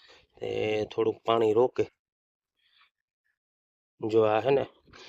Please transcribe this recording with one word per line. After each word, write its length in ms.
એ 440
થોડુંક 380
પાણી 300
રોકે. 340
જો 120
આ 180
હે 100
ને 160